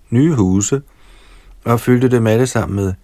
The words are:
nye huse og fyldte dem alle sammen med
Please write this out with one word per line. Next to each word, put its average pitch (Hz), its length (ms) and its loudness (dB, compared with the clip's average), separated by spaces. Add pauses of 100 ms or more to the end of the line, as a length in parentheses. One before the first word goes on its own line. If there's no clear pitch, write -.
nye 143 240 2
huse 101 480 0 (840)
og 117 160 0
fyldte 123 300 2
dem 113 180 2
alle 113 200 2
sammen 98 280 -4
med 98 180 -2 (100)